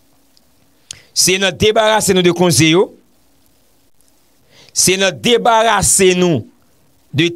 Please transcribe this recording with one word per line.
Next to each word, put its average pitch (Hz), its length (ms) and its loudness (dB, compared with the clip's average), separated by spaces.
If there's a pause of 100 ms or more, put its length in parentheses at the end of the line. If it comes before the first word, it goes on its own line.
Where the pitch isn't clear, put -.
(1160)
se 185 240 0
nan 185 160 -2
debarase 214 600 0
nou 185 80 0
de 175 120 2
konze 160 340 2
yo, 190 200 0 (1800)
se - 280 -2
nan 190 160 -2
debarase 220 1000 0
nou 175 280 0 (720)
de 170 200 0